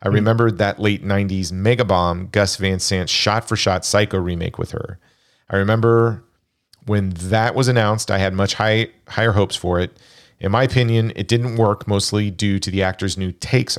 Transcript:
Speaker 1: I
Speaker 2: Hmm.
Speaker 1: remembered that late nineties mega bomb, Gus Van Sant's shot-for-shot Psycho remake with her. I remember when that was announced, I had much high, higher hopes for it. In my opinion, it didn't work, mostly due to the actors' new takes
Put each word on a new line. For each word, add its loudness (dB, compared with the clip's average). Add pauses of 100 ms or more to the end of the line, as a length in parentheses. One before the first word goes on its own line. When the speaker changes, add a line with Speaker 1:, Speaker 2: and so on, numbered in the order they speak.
Speaker 1:
I -4
Speaker 2:
Hmm. 2
Speaker 1:
remembered 2
that 0
late 0
nineties -2
mega 0
bomb, 0
Gus 2
Van 0
Sant's -2
shot-for-shot 0
Psycho 0
remake -4
with -6
her. -10 (520)
I -2
remember 2 (640)
when 0
that 0
was 2
announced, 2
I 2
had 2
much 0
high, 2 (200)
higher 0
hopes 0
for -2
it. -6 (420)
In -2
my 4
opinion, 2
it -6
didn't 0
work, 2
mostly 0
due -2
to -6
the -2
actors' -2
new -4
takes -2